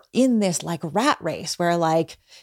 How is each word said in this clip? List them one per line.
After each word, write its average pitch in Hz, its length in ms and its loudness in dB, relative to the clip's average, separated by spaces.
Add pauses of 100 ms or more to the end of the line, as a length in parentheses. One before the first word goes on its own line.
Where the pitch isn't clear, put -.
(140)
in 247 260 4
this, 185 220 0
like, 165 200 -6
rat 208 380 0
race - 380 -6
where, 170 180 2
like, 165 400 0 (260)